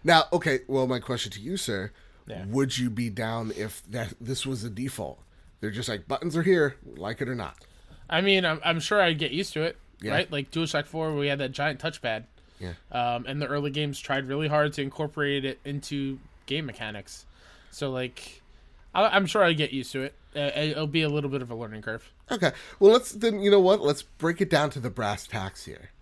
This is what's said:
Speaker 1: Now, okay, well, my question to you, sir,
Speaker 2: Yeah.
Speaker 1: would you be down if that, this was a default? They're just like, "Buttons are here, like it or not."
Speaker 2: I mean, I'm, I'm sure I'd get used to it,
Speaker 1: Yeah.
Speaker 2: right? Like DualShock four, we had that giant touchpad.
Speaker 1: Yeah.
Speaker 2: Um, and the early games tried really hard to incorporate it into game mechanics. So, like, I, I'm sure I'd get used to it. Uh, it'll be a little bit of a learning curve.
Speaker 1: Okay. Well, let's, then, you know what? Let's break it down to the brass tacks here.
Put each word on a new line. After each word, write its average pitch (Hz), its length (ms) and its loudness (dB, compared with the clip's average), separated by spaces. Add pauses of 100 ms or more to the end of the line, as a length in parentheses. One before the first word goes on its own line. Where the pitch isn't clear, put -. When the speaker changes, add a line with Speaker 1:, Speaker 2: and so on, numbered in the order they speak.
Speaker 1:
Now, 160 300 8
okay, 151 340 2
well, 131 220 2
my 127 100 0
question 113 340 -4
to 98 80 -12
you, 160 160 -6
sir, 104 360 -4 (340)
Speaker 2:
Yeah. 95 200 -10
Speaker 1:
would 123 320 0
you 123 100 0
be 113 220 -2
down 113 460 -4
if 104 340 -8
that, 113 300 -6
this 127 260 -6
was 123 180 -4
a 120 60 -8
default? 104 500 -8 (400)
They're 107 100 -4
just 113 180 -6
like, 104 200 -6
"Buttons 160 280 -2
are 170 60 2
here, 165 340 4 (200)
like 101 240 -8
it 117 80 -4
or 127 60 -4
not." 90 240 -8 (500)
Speaker 2:
I 160 120 0
mean, 190 240 4
I'm, 156 200 0
I'm 165 160 2
sure 208 220 2
I'd 165 160 4
get 139 140 -2
used 185 220 -4
to 151 80 -2
it, 165 140 -2 (240)
Speaker 1:
Yeah. 107 120 -4
Speaker 2:
right? 170 200 0
Like 143 180 -6
DualShock 156 360 -2
four, 160 280 -4
we 143 140 0
had 139 100 0
that 135 140 -4
giant 143 280 -2
touchpad. 117 440 -4 (340)
Speaker 1:
Yeah. 90 160 -8 (160)
Speaker 2:
Um, 120 360 -2
and 139 140 -6
the 143 60 -2
early 143 240 -2
games 143 300 -4
tried 135 260 -2
really 147 220 -2
hard 151 260 2
to 147 80 -4
incorporate 143 640 -2
it 131 200 -4
into 139 540 -6 (280)
game 151 200 -4
mechanics. 107 600 -10 (440)
So, 139 200 -4
like, 127 520 -8 (520)
I, 190 140 4
I'm 190 180 4
sure 202 180 4
I'd 165 120 6
get 147 160 0
used 131 200 -4
to 135 100 -4
it. 139 120 -8 (200)
Uh, 143 200 0
it'll 151 320 -2
be 160 160 0
a 156 60 2
little 143 220 0
bit 135 120 -4
of 120 80 -10
a 117 40 -6
learning 110 280 -10
curve. 113 280 -8 (200)
Speaker 1:
Okay. 180 220 2 (280)
Well, 202 120 12
let's, 240 200 4
then, 214 280 0
you 202 100 4
know 202 100 10
what? 190 220 6
Let's 143 200 2
break 170 380 -2
it 190 100 2
down 147 200 4
to 131 100 -8
the 117 100 -4
brass 104 360 -2
tacks 98 380 -8
here. - 260 -16 (120)